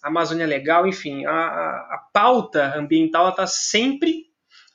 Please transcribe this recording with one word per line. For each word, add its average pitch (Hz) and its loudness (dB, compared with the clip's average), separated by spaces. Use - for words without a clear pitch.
Amazônia 165 -2
Legal, 151 2
enfim, 143 -6
a, 147 -2
a, 165 -4
a - -14
pauta 202 2
ambiental, 160 2
ela 185 2
tá 190 -2
sempre, 277 -2